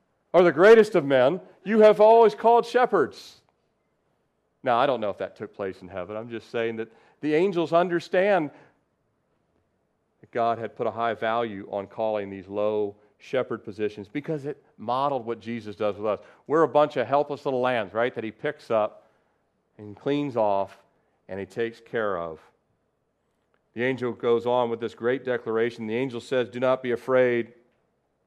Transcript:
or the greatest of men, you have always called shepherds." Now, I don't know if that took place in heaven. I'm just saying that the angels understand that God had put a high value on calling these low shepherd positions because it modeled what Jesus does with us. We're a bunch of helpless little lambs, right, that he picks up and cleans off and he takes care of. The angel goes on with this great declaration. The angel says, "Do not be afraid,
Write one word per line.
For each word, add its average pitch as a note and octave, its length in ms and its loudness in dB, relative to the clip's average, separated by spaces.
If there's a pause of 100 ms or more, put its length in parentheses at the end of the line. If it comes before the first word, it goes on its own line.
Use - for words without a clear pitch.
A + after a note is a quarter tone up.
(320)
or F3+ 100 6
the F3 100 6
greatest G#3+ 420 8
of E3+ 100 2
men, C#3 360 4 (240)
you G#3+ 160 2
have G#3+ 200 8
always A3 340 8
called A3+ 320 4
shepherds." G#3+ 760 0 (1200)
Now, B2 160 2
I C3 80 2
don't B2+ 140 0
know G#2 100 -4
if F#2+ 80 -8
that F#2+ 180 -10
took G#2+ 180 -14
place G2 280 -8
in F2+ 60 -18
heaven. F#2 280 -10
I'm A#2 140 -12
just A2+ 200 -14
saying A#2 260 -4
that A2 160 -10 (280)
the D3+ 140 -2
angels E3 380 0
understand F3 800 0 (1700)
that - 100 -20
God A#2 280 -2
had A2+ 180 -10
put A#2+ 100 -4
a A2 40 -2
high A2+ 240 -4
value A2+ 560 -4
on G2 160 -6
calling G#2+ 440 -6
these F#2+ 180 -14
low G#2 480 -4 (280)
shepherd B2 400 -6
positions G#2 420 -8
because D3 380 -10
it C#3+ 180 -12 (140)
modeled C3 480 -4
what A2+ 160 -8
Jesus G#2+ 340 -10
does G#2 220 -4
with G#2 100 -8
us. G#2 140 -2 (260)
We're D#3 160 2
a D3+ 60 4
bunch D3 280 2
of B2 100 -2
helpless C#3+ 380 -2
little C3 160 -2
lambs, A#2+ 340 -2
right, A#2+ 200 -2
that A#2 80 -10
he A2 80 -8
picks - 400 -10
up A2 380 -2 (720)
and G#2 180 -16
cleans C#3+ 400 -4
off G2+ 400 -2 (520)
and F#2+ 120 -10
he G2 60 -10
takes A#2 340 -8
care G#2 380 -4
of. E2 200 -10 (1300)
The A2+ 100 -8
angel B2 300 -4
goes A#2 340 0
on A#2+ 220 0
with A#2 100 -6
this A2+ 160 -8
great B2 300 -2
declaration. A#2 640 -4
The A2 100 -4
angel A#2+ 240 -6
says, B2 280 -4
"Do A#2 120 -10
not C3 220 0
be B2+ 100 -4
afraid, A#2+ 640 0 (720)